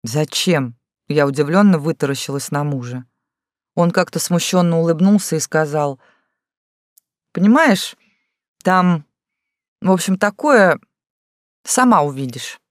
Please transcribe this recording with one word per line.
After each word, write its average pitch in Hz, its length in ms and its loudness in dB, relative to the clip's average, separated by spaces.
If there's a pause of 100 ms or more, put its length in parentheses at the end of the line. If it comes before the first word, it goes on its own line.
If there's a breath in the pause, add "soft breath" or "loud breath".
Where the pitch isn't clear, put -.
"Зачем?" 139 720 -4 (320)
Я 147 180 2
удивленно 156 540 2
вытаращилась 143 720 -6
на 147 120 -4
мужа. 127 420 -8 (680)
Он 170 160 2
как-то 175 280 -2
смущенно 175 600 0
улыбнулся 170 560 0
и 156 40 -4
сказал: 147 600 -2 (1300)
"Понимаешь, 226 640 2 (680)
там, 180 420 0 (760)
в 185 100 0
общем, 185 260 0
такое, 208 640 2 (840)
сама 233 400 2
увидишь". 131 680 -10